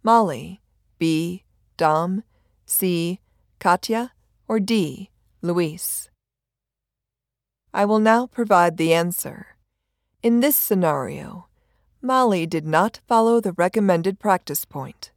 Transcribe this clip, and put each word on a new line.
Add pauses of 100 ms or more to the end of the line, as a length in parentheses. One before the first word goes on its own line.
Molly, (380)
B. (320)
Dom, (420)
C. (380)
Katya, (380)
or
D. (300)
Luis? (1600)
I
will
now
provide
the
answer. (680)
In
this
scenario, (540)
Molly
did
not
follow
the
recommended
practice
point.